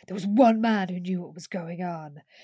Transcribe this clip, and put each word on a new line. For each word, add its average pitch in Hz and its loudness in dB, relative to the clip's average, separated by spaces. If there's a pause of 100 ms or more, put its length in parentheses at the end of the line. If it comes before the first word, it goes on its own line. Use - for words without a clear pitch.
"There 185 -8
was 190 -6
one 226 6
man 214 2
who 180 -6
knew 180 -4
what 160 -14
was 185 -16
going 175 -8
on. 156 -8 (220)